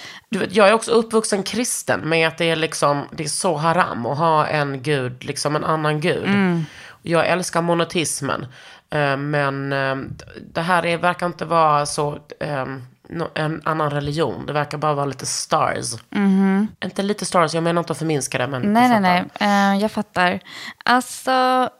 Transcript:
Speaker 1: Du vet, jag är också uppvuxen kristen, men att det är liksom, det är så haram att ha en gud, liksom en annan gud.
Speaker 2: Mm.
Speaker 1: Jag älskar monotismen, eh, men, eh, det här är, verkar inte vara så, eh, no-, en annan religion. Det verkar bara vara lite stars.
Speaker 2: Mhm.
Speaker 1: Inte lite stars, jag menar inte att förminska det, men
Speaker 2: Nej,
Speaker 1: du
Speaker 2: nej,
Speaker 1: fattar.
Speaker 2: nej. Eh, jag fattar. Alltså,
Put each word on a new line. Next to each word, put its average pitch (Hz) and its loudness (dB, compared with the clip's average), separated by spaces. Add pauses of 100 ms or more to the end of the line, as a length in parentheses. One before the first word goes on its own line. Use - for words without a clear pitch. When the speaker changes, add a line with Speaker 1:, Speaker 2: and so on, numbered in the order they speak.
(300)
Speaker 1:
Du 220 -2
vet, 190 -2
jag 202 8
är 214 6
också 226 0
uppvuxen 226 2
kristen, 196 -2
men 165 2
att 156 -6
det 170 2
är 165 2
liksom, 151 0
det 160 -8
är 147 -6
så 165 -2
haram 160 0
att 131 -2
ha 156 4
en 139 -2
gud, 127 -2
liksom 143 -4
en - -2
annan 151 0
gud. 180 0
Speaker 2:
Mm. 180 2 (360)
Speaker 1:
Jag 165 2
älskar 175 0
monotismen, 165 -2 (440)
eh, 143 0
men, 139 -2
eh, 135 -2 (580)
det 170 -4
här 170 2
är, 170 0
verkar 175 0
inte 170 -6
vara 156 4
så, 147 -4 (200)
eh, 139 -4 (440)
no-, 165 -6
en 156 -2
annan 156 0
religion. 143 -2
Det 143 -4
verkar 147 -2
bara 151 0
vara 143 -2
lite 127 -6
stars. 127 0 (240)
Speaker 2:
Mhm. 196 4 (160)
Speaker 1:
Inte 190 -4
lite 202 -2
stars, 165 2
jag 165 0
menar 170 2
inte 165 -4
att 160 -6
förminska 151 -2
det, 127 0
men 135 -4
Speaker 2:
Nej, 226 4
Speaker 1:
du 233 4
Speaker 2:
nej, 180 4
Speaker 1:
fattar. - -4
Speaker 2:
nej. 202 4
Eh, 196 0
jag 214 0
fattar. 185 0 (460)
Alltså, 254 2 (100)